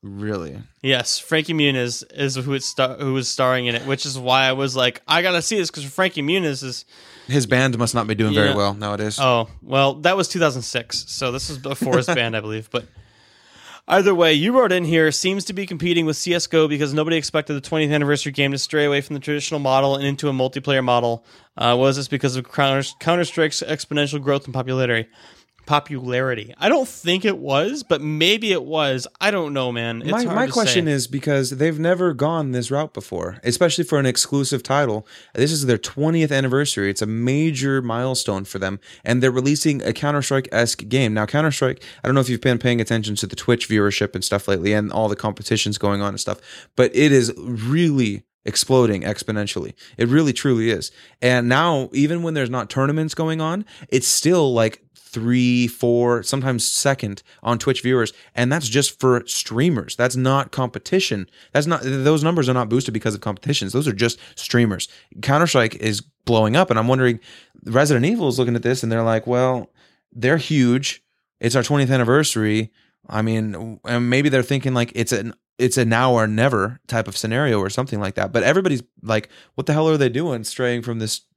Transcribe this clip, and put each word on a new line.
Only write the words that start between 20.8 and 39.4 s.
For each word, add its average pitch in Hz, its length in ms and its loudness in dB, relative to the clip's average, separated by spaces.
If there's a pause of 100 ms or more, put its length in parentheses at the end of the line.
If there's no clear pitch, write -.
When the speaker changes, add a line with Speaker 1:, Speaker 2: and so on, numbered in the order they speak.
Speaker 2:
model. 120 440 0 (320)
Uh, 120 200 2
was 135 180 4
this 135 120 -8
because 127 280 -2
of 127 140 -8
Counter-, 135 380 0 (120)
Counter-Strike's 165 680 0
exponential 147 540 -4
growth 139 240 -2
in 127 80 -14
popularity?" 127 560 -2 (560)
Popularity. 127 920 -2
I 190 100 0
don't 262 200 2
think 180 360 -2
it 202 140 0
was, 160 460 -2
but 147 160 0
maybe 170 500 0
it 160 140 0
was. 139 420 -2 (140)
I 202 100 2
don't 170 220 -2
know, 131 180 -2
man. 117 320 -4
It's 151 80 -4
Speaker 1:
My, 233 140 0
Speaker 2:
hard - 100 -4
Speaker 1:
my 254 120 0
Speaker 2:
to 254 60 -6
Speaker 1:
question 180 340 2
Speaker 2:
say. 151 40 0
Speaker 1:
is 131 160 0
because 135 440 -2
they've 151 280 0
never 175 340 2
gone 135 380 -2
this 123 220 -4
route 147 200 -4
before, 87 520 -8
especially 160 400 2
for 151 160 0
an 135 60 2
exclusive 135 580 0
title. 131 420 0 (260)
This 147 200 2
is 143 140 -2
their 120 120 2
twentieth 156 540 0
anniversary. 135 580 0
It's 98 120 -4
a 107 40 -2
major 135 760 0
milestone 117 640 -4
for - 120 -10
them, 95 220 -4 (240)
and 120 180 0
they're 127 80 4
releasing 139 520 0